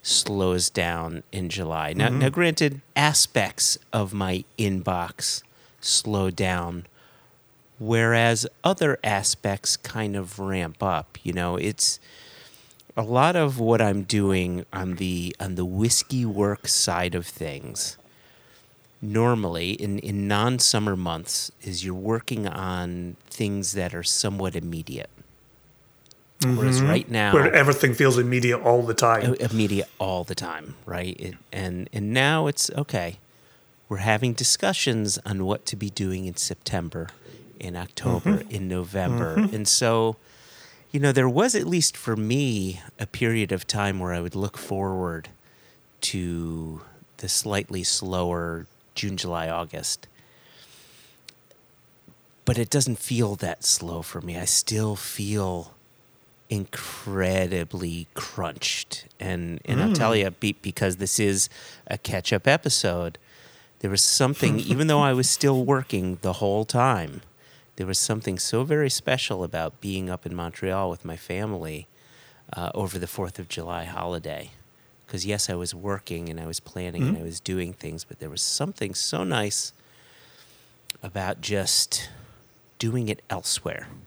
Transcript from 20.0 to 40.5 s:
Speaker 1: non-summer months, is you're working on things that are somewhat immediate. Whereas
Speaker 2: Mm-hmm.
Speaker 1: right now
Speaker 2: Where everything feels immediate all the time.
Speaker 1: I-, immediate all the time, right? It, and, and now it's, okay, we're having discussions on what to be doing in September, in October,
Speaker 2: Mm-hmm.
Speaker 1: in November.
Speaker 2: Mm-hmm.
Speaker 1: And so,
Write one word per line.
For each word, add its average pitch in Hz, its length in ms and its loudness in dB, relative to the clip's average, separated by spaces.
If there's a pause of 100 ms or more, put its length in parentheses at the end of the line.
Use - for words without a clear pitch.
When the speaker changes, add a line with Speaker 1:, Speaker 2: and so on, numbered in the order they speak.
Speaker 1:
non-summer 107 680 2
months, 82 560 -4 (100)
is 92 240 -6
you're 92 80 -4
working 110 540 -2
on 87 680 -6 (140)
things 101 440 -4
that 87 200 -2
are 85 100 -6
somewhat 98 520 -2
immediate. 82 560 -8 (1300)
Whereas 127 360 4
Speaker 2:
Mm-hmm. 139 100 4
Speaker 1:
right - 220 2
now 107 220 4
Speaker 2:
Where 151 200 8
everything 139 420 6
feels 131 240 6
immediate 123 420 2
all 120 220 6
the 113 120 0
time. 117 440 4
Speaker 1:
I-, 123 120 0
immediate 104 380 2 (100)
all 92 240 0
the 90 120 -6
time, 80 400 -8 (120)
right? 90 320 -6
It, 92 160 -10 (160)
and, 92 420 -6
and 104 200 -2
now 147 340 4
it's, - 240 0
okay, 95 460 -2 (720)
we're 101 80 -2
having 110 360 2
discussions 117 840 2 (100)
on 95 180 0
what 104 220 0
to - 80 -6
be 101 160 -6
doing 92 340 -2
in 90 100 -6
September, 85 760 -4 (500)
in 87 160 -10
October, 117 600 0
Speaker 2:
Mm-hmm. - 140 -6
Speaker 1:
in 95 160 -4
November. 90 720 0
Speaker 2:
Mm-hmm. 107 180 2
Speaker 1:
And 107 120 -2
so, 113 480 4 (760)